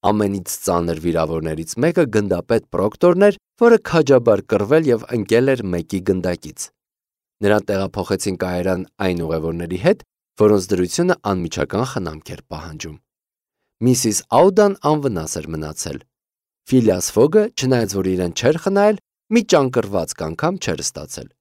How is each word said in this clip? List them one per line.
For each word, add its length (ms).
Ամենից 480
ծանր 480
վիրավորներից 720
մեկը 260
գնդապետ 480
Պրոկտորն 640
էր, 80
որը 240
քաջաբար 640
կռվել 400
և 240
ընկել 400
էր 160
մեկի 400
գնդակից։ 560
Նրան 240
տեղափոխեցին 720
կայարան 440
այն 200
ուղևորների 600
հետ, 200
որոնց 320
դրությունը 440
անմիջական 640
խնամք 400
էր 120
պահանջում։ 460
Միսիս 380
Աուդան 440
անվնաս 540
էր 100
մնացել։ 480
Ֆիլիաս 420
Ֆոգը, 320
չնայած 400
որ 140
իրեն 260
չէր 240
խնայել, 380
մի 120
ճանկռվածք 800
անգամ 400
չէր 240
ստացել։ 420